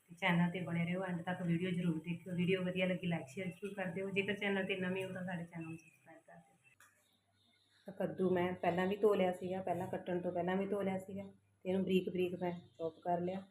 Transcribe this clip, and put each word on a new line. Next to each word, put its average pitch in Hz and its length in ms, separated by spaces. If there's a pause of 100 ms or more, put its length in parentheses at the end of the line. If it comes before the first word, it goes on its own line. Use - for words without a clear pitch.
ਤੇ 175 60
ਚੈਨਲ 175 340
'ਤੇ 185 100
ਬਣੇ 170 340
ਰਹੋ 185 100
ਐਂਡ 175 180
ਤੱਕ, 180 200
ਵੀਡੀਓ 175 300
ਜ਼ਰੂਰ 170 280
ਦੇਖਿਓ। 170 360
ਵੀਡੀਓ 180 280
ਵਧੀਆ 180 220
ਲੱਗੀ 180 220
ਲਾਈਕ 165 200
ਸ਼ੇਅਰ 185 200
ਜ਼ਰੂਰ 196 260
ਕਰ 196 120
ਦਿਓ। 185 240
ਜੇਕਰ 196 240
ਚੈਨਲ 196 300
'ਤੇ 190 120
ਨਵੇਂ 185 300
ਹੋ 185 80
ਤਾਂ 185 120
ਸਾਡੇ 175 200
ਚੈਨਲ 165 200
ਨੂੰ 160 120
ਸਬਸਕ੍ਰਾਈਬ - 500
ਕਰ 170 80
ਦਿਓ। - 220 (1300)
ਤਾਂ 190 80
ਕੱਦੂ 180 360
ਮੈਂ 180 240
ਪਹਿਲਾਂ 180 340
ਵੀ 196 80
ਧੋ 208 180
ਲਿਆ 185 180
ਸੀਗਾ, 185 300
ਪਹਿਲਾਂ 185 260
ਕੱਟਣ 180 320
ਤੋਂ 180 120
ਪਹਿਲਾਂ 180 240
ਵੀ 196 100
ਧੋ 202 160
ਲਿਆ 190 160
ਸੀਗਾ 190 260 (400)
ਤੇ 190 60
ਇਹਨੂੰ 190 140
ਬਰੀਕ 180 260
ਬਰੀਕ 180 320
ਮੈਂ 175 100
ਚੌਪ 165 480
ਕਰ 175 200
ਲਿਆ। 185 320